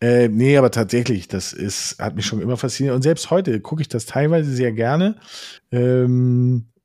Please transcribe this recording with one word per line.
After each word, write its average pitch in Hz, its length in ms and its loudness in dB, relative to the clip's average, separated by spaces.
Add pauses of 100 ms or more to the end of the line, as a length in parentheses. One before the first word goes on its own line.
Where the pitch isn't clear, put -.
Äh, 120 280 4
nee, 123 280 4
aber 127 140 6
tatsächlich, 117 580 -2
das - 240 -6
ist, - 460 -8
hat 104 180 -6
mich 98 80 -4
schon 110 160 -6
immer 117 160 -2
fasziniert. 131 380 -2
Und 127 80 0
selbst 156 280 0
heute 165 300 0
gucke 156 220 -6
ich 139 60 -8
das 117 180 -6
teilweise 151 440 0
sehr 123 220 0
gerne, 147 440 0 (540)
ähm, 123 960 2 (180)